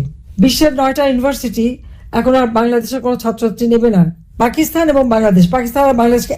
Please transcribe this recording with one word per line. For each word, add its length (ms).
বিশ্বের 360
নয়টা 300
ইউনিভার্সিটি 640
এখন 220
আর 140
বাংলাদেশের 420
কোনো 160
ছাত্রছাত্রী 520
নেবে 220
না। 120
পাকিস্তান 500
এবং 200
বাংলাদেশ, 400
পাকিস্তান 360
আর 160
বাংলাদেশকে 380